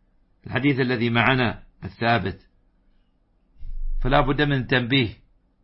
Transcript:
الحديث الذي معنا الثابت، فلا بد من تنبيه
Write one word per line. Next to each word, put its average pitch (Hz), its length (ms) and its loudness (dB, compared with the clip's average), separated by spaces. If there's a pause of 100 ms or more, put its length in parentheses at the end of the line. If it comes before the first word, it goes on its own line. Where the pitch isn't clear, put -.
(480)
الحديث 131 320 0
الذي 120 300 0
معنا 117 540 0 (200)
الثابت، 98 640 -4 (1600)
فلا 139 180 2
بد 139 200 0
من 139 260 0
تنبيه 123 420 0 (540)